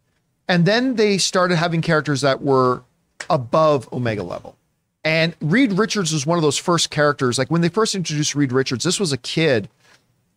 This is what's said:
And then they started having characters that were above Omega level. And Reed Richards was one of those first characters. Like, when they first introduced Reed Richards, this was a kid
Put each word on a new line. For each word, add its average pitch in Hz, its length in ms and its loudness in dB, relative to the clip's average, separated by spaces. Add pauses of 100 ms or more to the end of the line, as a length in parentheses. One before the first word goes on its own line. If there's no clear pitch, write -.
(460)
And 175 200 2
then 240 300 0
they 208 200 2
started 180 400 0
having 165 240 0
characters 151 400 0
that 135 220 0
were 127 400 2 (480)
above 151 640 0
Omega 113 280 -4
level. - 360 -12 (460)
And 160 360 0
Reed 202 320 2
Richards 196 400 0
was 147 140 -2
one 170 120 0
of 165 40 0
those 147 160 2
first - 320 0
characters. 139 480 0
Like, 131 120 -2
when 165 100 2
they 170 80 2
first 214 260 -2
introduced 156 400 -4
Reed 143 180 0
Richards, 131 320 0
this 175 160 -2
was 170 120 -2
a 131 60 -4
kid 135 500 0 (680)